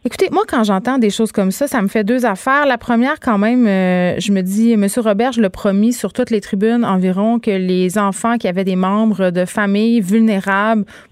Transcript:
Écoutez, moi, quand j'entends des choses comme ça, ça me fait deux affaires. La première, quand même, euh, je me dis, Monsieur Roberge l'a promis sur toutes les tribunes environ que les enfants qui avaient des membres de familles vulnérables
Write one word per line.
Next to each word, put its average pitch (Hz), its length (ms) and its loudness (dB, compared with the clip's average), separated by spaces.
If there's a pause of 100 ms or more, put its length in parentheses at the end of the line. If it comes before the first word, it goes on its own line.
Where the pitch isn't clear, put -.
Écoutez, 370 260 -2
moi, 381 160 2
quand 247 160 0
j'entends 214 320 0
des 220 140 2
choses 220 200 -2
comme 190 200 0
ça, 277 160 -2
ça 262 160 -2
me 196 60 0
fait 214 160 -2
deux 240 200 0
affaires. 262 400 0
La 254 140 0
première, 247 420 0
quand 226 160 0
même, 233 300 2
euh, 180 520 2
je 190 140 -2
me 190 80 2
dis, 214 380 2
Monsieur 202 240 0
Roberge 226 360 0
l'a 202 120 2
promis 208 420 0
sur 214 220 -6
toutes 247 160 -2
les 220 100 0
tribunes 220 460 0
environ 190 520 0
que 226 120 -4
les 185 480 0
enfants 214 400 -2
qui 214 100 -2
avaient 185 160 -2
des 185 120 -2
membres 190 520 0
de 180 160 0
familles 214 560 0
vulnérables 202 880 0 (260)